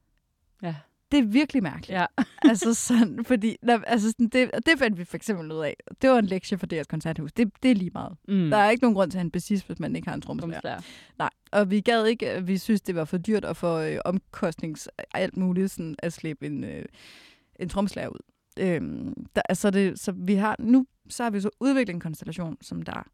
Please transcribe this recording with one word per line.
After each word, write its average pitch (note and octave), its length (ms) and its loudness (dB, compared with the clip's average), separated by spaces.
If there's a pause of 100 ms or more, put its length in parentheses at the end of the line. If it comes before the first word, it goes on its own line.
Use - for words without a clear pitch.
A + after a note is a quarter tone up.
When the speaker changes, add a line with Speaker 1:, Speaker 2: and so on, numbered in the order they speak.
(640)
Speaker 1:
Ja. E3+ 120 -6 (380)
Speaker 2:
det D4 60 6
er C4+ 40 8
virkelig B3 400 2
mærkeligt. D#3 280 -6 (100)
Speaker 1:
Ja. E3+ 60 2 (120)
Speaker 2:
<laughs> B3+ 60 4 (260)
Altså A3+ 240 2
sådan, A#3 500 2
fordi, A3+ 320 0 (100)
der, A#3 200 4
altså A3 240 2
sådan, A3+ 180 2
det, B3+ 220 2 (160)
det D#4+ 120 6
fandt A3 200 2
vi F3 60 -8
for - 120 -10
eksempel D#3+ 360 -6
ud D#3 120 -6
af. C#3+ 100 -2 (280)
Det C4 80 8
var B3+ 80 8
en G#3 80 4
lektie F#3+ 320 -2
for - 80 -8
D - 60 -8
R's D#3+ 160 -2
koncerthus. D#3 440 -6
Det, A3 180 2 (120)
det C4 80 6
er B3 40 8
lige F#3 200 0
meget. - 220 -10 (120)
Speaker 1:
Mm. F#3 220 2
Speaker 2:
Der G#3+ 60 4
er G#3 140 6
ikke A#3+ 120 2
nogen A#3 120 6
grund F#3+ 160 2
til F#3 80 -4
at - 20 0
have F3 60 0
en D#3+ 40 -4
bassist, F#3 360 -2
hvis E3+ 140 -10
man D#3 160 -4
ikke C3+ 120 -8
har D#3 60 -6
en C#3+ 60 -6
trommeslager. E3 400 -8
Speaker 1:
Trommeslager. C#3+ 200 -8 (380)
Speaker 2:
Nej, D3 120 -4 (220)
og G3+ 180 2
vi G#3 100 2
gad A3+ 260 2
ikke, G3+ 400 -2
vi F#3+ 120 0
synes, G#3 220 2
det F#3 140 -4
var E3 100 -2
for F3+ 140 -2
dyrt G#3 260 0
og D#3+ 120 -6
for, E3+ 200 -2
øh, D#3 280 -2
omkostnings-, F3 800 -4 (280)
alt F#3 220 -2
muligt, F#3 340 2
sådan D#3+ 280 -8
at E3+ 140 -4
slæbe D3+ 340 -8
en, D3 180 -6
øh, D2 200 -10 (760)
en F3+ 80 -6
trommeslager G3 400 -2
ud. - 100 -14 (400)
Øhm, F2 560 -4 (220)
der, - 120 2
altså G3+ 220 2
det, F#3+ 300 2
så G3 120 -6
vi F3+ 220 0
har, G3 240 0
nu, B3+ 280 4 (220)
så - 140 -8
har A#3 80 -2
vi G3+ 100 -2
så G#3 100 -2 (100)
udviklet B3+ 340 2
en E3+ 60 -6
konstellation, D#3+ 600 -8
som E3+ 220 -8
der - 320 -10